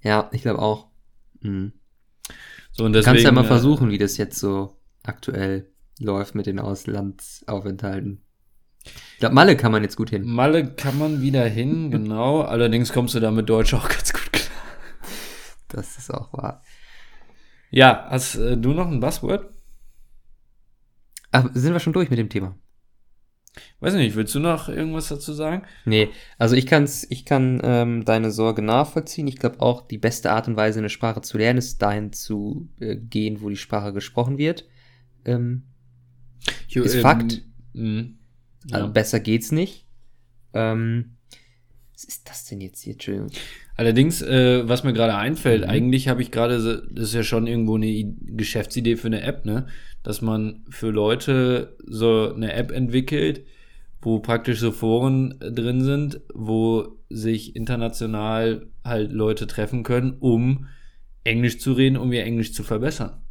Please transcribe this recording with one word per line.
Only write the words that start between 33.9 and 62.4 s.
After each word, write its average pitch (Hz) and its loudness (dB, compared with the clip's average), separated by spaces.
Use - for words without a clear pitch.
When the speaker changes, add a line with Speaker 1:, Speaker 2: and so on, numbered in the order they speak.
Speaker 1:
gesprochen 120 -4
wird. 156 -2
Ähm, 123 -2
Speaker 2:
Jo, 123 0
Speaker 1:
ist 110 2
Speaker 2:
ähm, 123 4
Speaker 1:
Fakt. 117 4
Speaker 2:
mhm. 113 -4
Speaker 1:
Also 104 -2
Speaker 2:
Ja. 107 -6
Speaker 1:
besser 110 2
geht's 110 0
nicht. 170 -2
Ähm, 113 -2
was - -20
ist - -16
das - -14
denn 101 -12
jetzt 95 -14
hier? 110 -12
Entschuldigung. 101 -8
Speaker 2:
Allerdings, 123 4
äh, 123 4
was 123 2
mir 135 2
gerade 113 2
einfällt, 117 2
Speaker 1:
Mhm. 92 -4
Speaker 2:
eigentlich 127 2
habe 123 0
ich 123 -6
gerade 117 2
so, 113 0
das 110 -6
ist 107 -4
ja 117 0
schon 113 0
irgendwo 113 0
eine 107 0
I-, 110 -2
Geschäftsidee 113 -2
für 117 -6
eine 110 -2
App, 139 -4
ne? 110 -2
Dass 104 -6
man 110 -2
für 110 -6
Leute 123 0
so 110 2
eine 110 -4
App 123 -2
entwickelt, 131 0
wo 113 0
praktisch 117 0
so 113 0
Foren, 131 0
äh, 110 -10
drin 123 -2
sind, 143 -2
wo 113 0
sich 110 -4
international 113 -2
halt 107 -2
Leute 107 0
treffen 113 -4
können, 127 0
um 127 2
Englisch 117 2
zu 135 0
reden, 135 4
um 127 -2
ihr 117 0
Englisch 113 -2